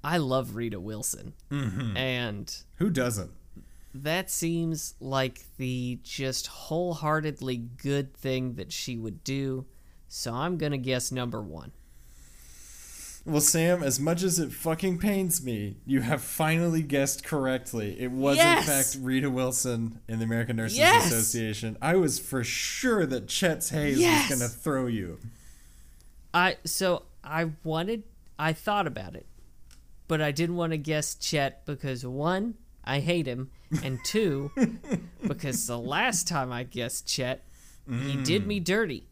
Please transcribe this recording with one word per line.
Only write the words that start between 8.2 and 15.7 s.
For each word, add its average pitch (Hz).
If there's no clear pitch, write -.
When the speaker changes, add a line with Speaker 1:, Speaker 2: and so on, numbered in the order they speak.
Speaker 1:
that 95
she -
would 110
do. 135
So -
I'm 160
gonna 147
guess 127
number 123
one. 80
Speaker 2:
Well, 151
Sam, 170
as 135
much 165
as 175
it 139
fucking 170
pains 190
me, 104